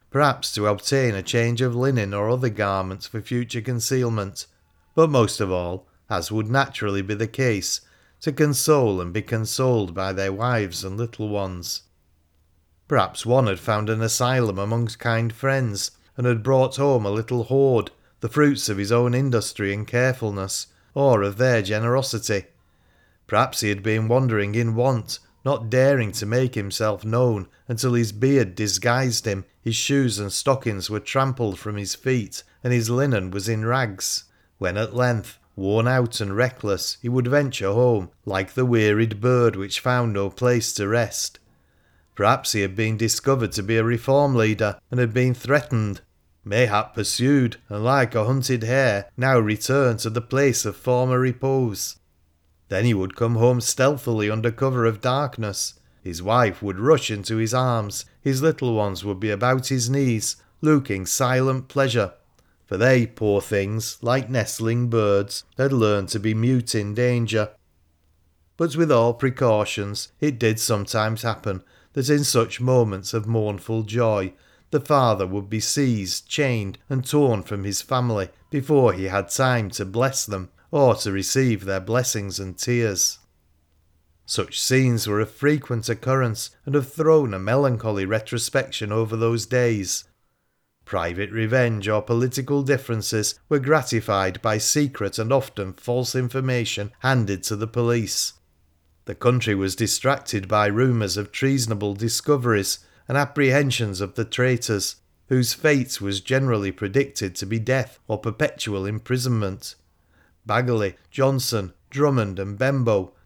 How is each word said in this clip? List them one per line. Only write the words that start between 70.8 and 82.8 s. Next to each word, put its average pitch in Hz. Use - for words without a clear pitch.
happen 104
that 135
in 147
such 117
moments 117
of 107
mournful 110
joy, 104
the 151
father 117
would 98
be 110
seized, 110
chained, 117
and 131
torn 127
from 101
his 101
family 117
before 131
he 92
had 95
time 123
to 98
bless 117
them, 95
or 131
to -
receive 104
their 95
blessings 101
and 95
tears. 117